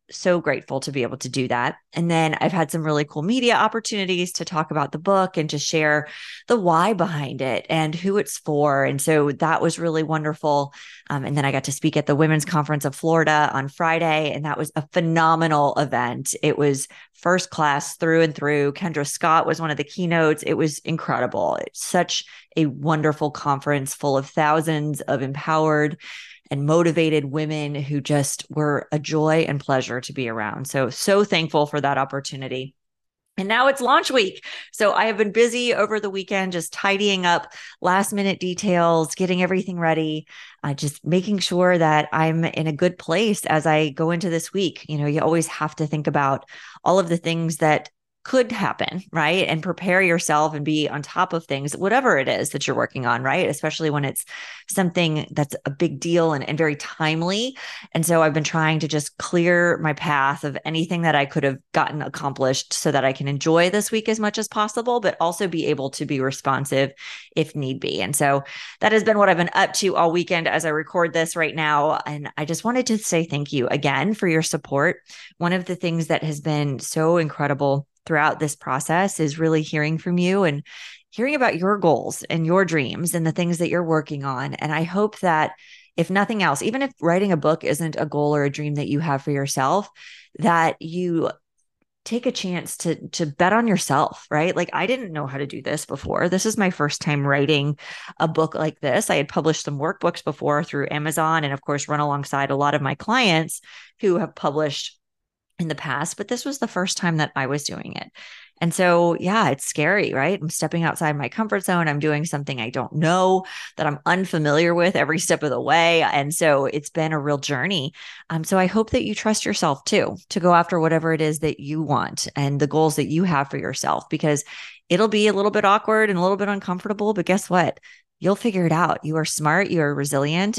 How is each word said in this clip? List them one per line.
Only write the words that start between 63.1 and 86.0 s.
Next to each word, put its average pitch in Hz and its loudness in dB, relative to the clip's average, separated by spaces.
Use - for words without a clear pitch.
can 135 -6
enjoy 160 2
this 208 0
week 220 -2
as 220 0
much 208 -2
as 214 -4
possible, 233 -2
but 214 0
also 170 0
be 170 -2
able 139 -2
to 147 -6
be 135 -2
responsive 135 0
if 151 -2
need 135 -4
be. 92 -4
And 117 -4
so 139 4
that 208 2
has 214 4
been 214 2
what 202 6
I've 170 4
been 170 2
up - 2
to 196 0
all 165 4
weekend 170 0
as 151 0
I 165 0
record 160 0
this 165 0
right 160 -2
now. 151 2
And 147 -8
I 151 -4
just 160 -4
wanted 247 0
to 220 0
say 170 0
thank 147 -4
you 131 0
again 143 0
for 202 -2
your 160 2
support. 147 -2
One 170 0
of 180 -2
the 180 -4
things 165 -2
that 160 0
has 151 -4
been 147 0
so 160 0
incredible 143 0
throughout 151 2
this 151 -2
process 160 -2
is 156 0
really 160 2
hearing 151 -2
from 175 -2
you 185 2
and 147 0
hearing 277 -2
about 254 2
your 190 2
goals 160 0
and 165 -2
your 185 4
dreams 160 -2
and 165 0
the 156 0
things 170 -2
that 175 0
you're 175 0
working 151 -2
on. 135 -6
And 151 -4
I 156 0
hope 196 -2
that 160 2
if 170 0